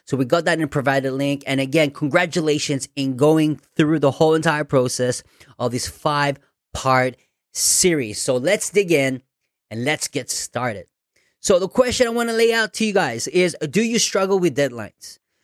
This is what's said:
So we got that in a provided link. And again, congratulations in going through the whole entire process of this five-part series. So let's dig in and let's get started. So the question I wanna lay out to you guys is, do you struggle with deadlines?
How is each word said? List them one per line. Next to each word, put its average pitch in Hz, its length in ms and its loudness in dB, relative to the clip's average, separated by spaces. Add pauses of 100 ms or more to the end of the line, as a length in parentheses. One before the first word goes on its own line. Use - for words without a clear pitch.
So - 140 -4
we 131 80 2
got 170 180 0
that 165 140 2
in 160 80 0
a - 20 -4
provided 135 460 0
link. 139 340 -2
And 135 140 0
again, 143 300 2
congratulations 151 1040 -2
in 135 180 -2
going 151 460 2 (160)
through 156 220 2
the 139 120 2
whole 160 240 4
entire 156 300 0
process 127 580 -2 (340)
of 120 140 -2
this 123 160 -4
five-part 139 1300 -2 (380)
series. 139 680 0
So 131 140 0
let's 143 340 0
dig 190 220 2
in 135 320 0 (480)
and 113 140 -6
let's 147 240 -4
get 127 200 -8
started. 117 580 -6 (520)
So - 180 2
the 185 120 0
question 247 360 2
I 233 60 -4
wanna 233 220 -2
lay 226 180 4
out 226 220 0
to 220 120 -2
you 214 60 0
guys 143 380 -2
is, 180 260 0 (140)
do 170 120 0
you 233 160 0
struggle 196 420 0
with 160 180 0
deadlines? 120 640 -6 (240)